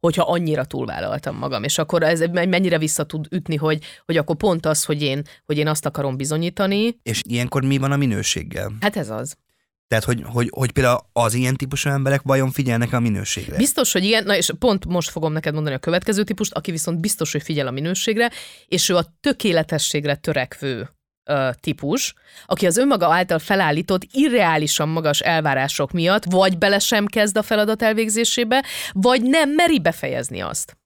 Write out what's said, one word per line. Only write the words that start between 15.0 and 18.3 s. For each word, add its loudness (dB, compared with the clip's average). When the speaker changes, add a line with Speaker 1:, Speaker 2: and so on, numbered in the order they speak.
Speaker 1:
fogom -4
neked -2
mondani -2
a -4
következő 0
típust, -4
aki -6
viszont -4
biztos, -2
hogy -2
figyel -2
a -4
minőségre, -2